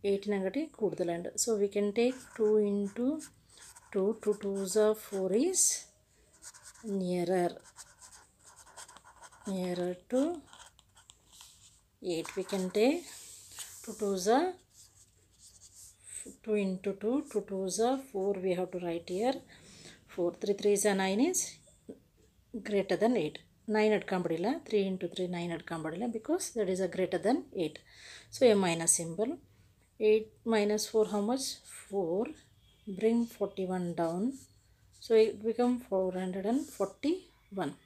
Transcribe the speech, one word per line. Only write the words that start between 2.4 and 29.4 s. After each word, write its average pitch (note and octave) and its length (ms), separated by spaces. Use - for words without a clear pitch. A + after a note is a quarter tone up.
into G3+ 340
two, G3 160
two G#3 200
twos G3 420
are G#3+ 100
four F#3+ 260
is E4 300
nearer, F3+ 500
nearer F3+ 460
to B3+ 100
eight. D#3+ 220
We F#3 160
can F#3 140
take D4 240
two A3 160
twos G3 260
are F4 120
Two G#3+ 120
into G3 400
two, B3 360
two G3+ 180
twos F#3+ 320
are B3+ 180
four, G3 200
we F#3 100
have F3+ 180
to F3+ 60
write E3+ 300
here. A3 260
Four, F3 340
three G3+ 140
threes G3+ 320
are G3+ 80
nine G3 260
is F4+ 200
greater G3 280
than A3+ 200
eight. D3+ 220
Nine G#3+ 200
ಹಿಡ್ಕೊಂಬಿಡಿಲ್ಲ. F3+ 560
Three G3+ 240
into F#3 220
three, F3+ 140
nine E3+ 180
ಹಿಡ್ಕೊಂಬಿಡಿಲ್ಲ D#3+ 520
because D#4+ 280
that G3+ 180
is F3+ 120
a - 100
greater F3+ 300
than B3+ 120
eight. D3 140
So, - 60
a - 20
minus E3 340
symbol. E3+ 320